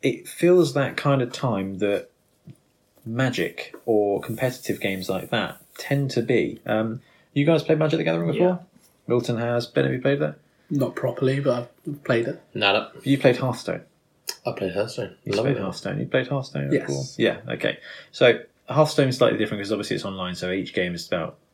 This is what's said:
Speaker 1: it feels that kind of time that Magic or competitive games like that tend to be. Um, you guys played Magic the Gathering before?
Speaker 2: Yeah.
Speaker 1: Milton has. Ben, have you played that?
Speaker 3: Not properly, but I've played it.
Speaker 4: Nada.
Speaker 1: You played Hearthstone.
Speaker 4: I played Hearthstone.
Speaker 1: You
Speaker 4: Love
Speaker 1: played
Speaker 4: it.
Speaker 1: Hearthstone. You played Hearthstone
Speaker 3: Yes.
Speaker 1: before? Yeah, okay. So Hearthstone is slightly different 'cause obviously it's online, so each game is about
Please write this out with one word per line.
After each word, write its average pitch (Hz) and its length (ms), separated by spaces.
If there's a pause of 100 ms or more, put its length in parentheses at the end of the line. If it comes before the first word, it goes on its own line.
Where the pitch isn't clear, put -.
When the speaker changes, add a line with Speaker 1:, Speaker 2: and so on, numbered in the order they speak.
Speaker 1:
it - 260
feels 170 460
that 135 220
kind 139 260
of 123 100
time 98 460
that 101 300 (960)
Magic 113 680 (140)
or 104 340
competitive 120 600
games 95 280
like 95 220
that 107 280 (200)
tend 139 320
to 117 120
be. 113 440
Um, 110 340 (320)
you 143 140
guys 160 160
played 160 160
Magic 156 200
the 165 60
Gathering 165 280
before? 170 160
Speaker 2:
Yeah. 180 100 (480)
Speaker 1:
Milton 120 320
has. 120 300
Ben, 139 160
have 135 80
you 131 80
played 139 180
that? 151 200 (300)
Speaker 3:
Not 131 280
properly, 131 420
but 123 320 (160)
I've 143 160
played 117 240
it. - 160 (120)
Speaker 4:
Nada. 104 360 (140)
Speaker 1:
You 135 140
played 123 180
Hearthstone. - 460 (600)
Speaker 4:
I - 60
played 95 240
Hearthstone. 104 480
Speaker 1:
You - 120
Speaker 4:
Love 107 100
Speaker 1:
played 139 140
Speaker 4:
it. 101 40
Speaker 1:
Hearthstone. 95 380
You 127 60
played 131 200
Hearthstone 139 460
Speaker 3:
Yes. 139 160
Speaker 1:
before? 69 160 (120)
Yeah, 113 220 (120)
okay. - 280 (320)
So 120 300 (280)
Hearthstone 147 380
is 127 120
slightly 110 200
different 104 240
'cause 101 80
obviously 104 240
it's 101 100
online, 95 300
so 90 160
each 92 240
game 90 180
is 85 140
about 85 300 (180)